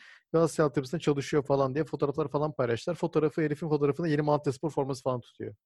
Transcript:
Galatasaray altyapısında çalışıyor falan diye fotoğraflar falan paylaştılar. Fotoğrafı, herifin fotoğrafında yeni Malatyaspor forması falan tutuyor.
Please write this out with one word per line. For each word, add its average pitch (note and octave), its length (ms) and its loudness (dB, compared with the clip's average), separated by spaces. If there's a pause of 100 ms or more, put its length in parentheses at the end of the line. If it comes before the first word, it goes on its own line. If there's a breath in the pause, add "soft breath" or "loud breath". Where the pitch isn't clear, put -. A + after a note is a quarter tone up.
(320 soft breath)
Galatasaray D#3+ 340 4
altyapısında D3 340 -2
çalışıyor C#3+ 420 0
falan C3+ 320 2
diye D3+ 100 0
fotoğraflar C#3+ 440 -2
falan D3+ 240 -2
paylaştılar. B2 440 -2
Fotoğrafı, D#3+ 460 0
herifin D3+ 260 -2
fotoğrafında D3 400 0
yeni D3 140 2
Malatyaspor D3 480 0
forması C3+ 320 -4
falan B2+ 180 -2
tutuyor. G#2+ 340 -12 (120)